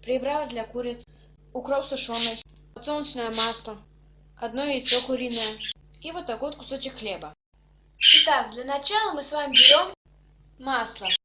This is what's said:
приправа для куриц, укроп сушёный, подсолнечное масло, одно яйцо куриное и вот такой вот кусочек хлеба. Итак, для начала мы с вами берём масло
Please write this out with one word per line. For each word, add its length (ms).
приправа 460
для 160
куриц, 420
укроп 320
сушёный, 560
подсолнечное 560
масло, 480
одно 300
яйцо 400
куриное 400
и 100
вот 140
такой 240
вот 80
кусочек 400
хлеба. 380
Итак, 520
для 140
начала 480
мы 80
с 100
вами 220
берём 400
масло 500